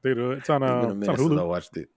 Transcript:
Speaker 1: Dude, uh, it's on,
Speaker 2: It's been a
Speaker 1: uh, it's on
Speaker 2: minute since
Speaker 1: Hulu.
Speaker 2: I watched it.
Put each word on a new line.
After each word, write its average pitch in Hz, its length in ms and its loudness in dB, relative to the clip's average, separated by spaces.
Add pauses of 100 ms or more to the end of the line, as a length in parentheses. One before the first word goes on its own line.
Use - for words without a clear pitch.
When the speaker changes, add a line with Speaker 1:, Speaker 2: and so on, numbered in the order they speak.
Speaker 1:
Dude, 131 140 0
uh, 123 140 -2
it's 135 180 -6
on, 139 140 2
Speaker 2:
It's - 0 -
been - 0 -
a - 20 2
Speaker 1:
uh, 123 220 2
it's - 20 -2
on 101 100 -4
Speaker 2:
minute 101 180 0
since 127 40 2
Speaker 1:
Hulu. 151 180 4
Speaker 2:
I 90 40 0
watched 87 340 -4
it. 80 200 -10